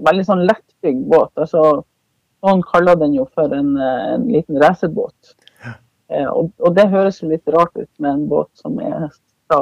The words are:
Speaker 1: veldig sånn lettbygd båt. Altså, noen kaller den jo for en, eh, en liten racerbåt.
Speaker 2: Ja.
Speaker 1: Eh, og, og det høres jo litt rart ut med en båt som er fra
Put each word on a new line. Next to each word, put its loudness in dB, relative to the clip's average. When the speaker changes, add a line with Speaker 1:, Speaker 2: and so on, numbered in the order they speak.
Speaker 1:
veldig 2
sånn 0
lettbygd -4
båt. 2
Altså, 0
noen 2
kaller 4
den 0
jo 0
for -2
en, 0
eh, -2
en -2
liten -2
racerbåt. -2
Speaker 2:
Ja. -14
Speaker 1:
Eh, -4
og, -4
og 0
det 4
høres -2
jo -6
litt -4
rart 0
ut -10
med -2
en -2
båt -2
som -10
er -6
fra 2